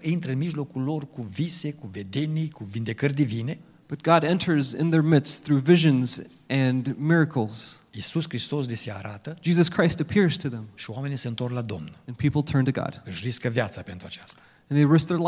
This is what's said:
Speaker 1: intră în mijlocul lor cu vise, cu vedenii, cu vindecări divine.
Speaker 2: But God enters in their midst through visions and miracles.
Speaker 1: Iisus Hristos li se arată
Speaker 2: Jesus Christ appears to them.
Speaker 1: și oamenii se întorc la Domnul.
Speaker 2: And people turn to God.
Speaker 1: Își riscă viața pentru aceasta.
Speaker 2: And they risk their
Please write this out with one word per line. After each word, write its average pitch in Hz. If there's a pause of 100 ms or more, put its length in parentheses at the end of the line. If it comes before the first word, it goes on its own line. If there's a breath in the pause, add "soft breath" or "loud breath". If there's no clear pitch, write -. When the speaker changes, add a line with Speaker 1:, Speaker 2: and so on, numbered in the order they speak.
Speaker 1:
intră 160
în 131
mijlocul 147
lor 143
cu 131
vise, 143
cu 113
vedenii, 139
cu -
vindecări 113
divine. 120 (280 soft breath)
Speaker 2:
But -
God 165
enters 156
in 165
their 160
midst 151
through 143
visions 139 (280)
and 131
miracles. 147 (100)
Speaker 1:
Iisus 131
Hristos 131
li 117
se 110
arată 104
Speaker 2:
Jesus 170
Christ 170
appears 170
to -
them. 110
Speaker 1:
și -
oamenii 135
se 123
întorc 120
la 123
Domnul. 104 (100)
Speaker 2:
And 123
people 147
turn 139
to 127
God. -
Speaker 1:
Își 95
riscă 123
viața 117
pentru 90
aceasta. - (300 soft breath)
Speaker 2:
And 143
they 147
risk 160
their 175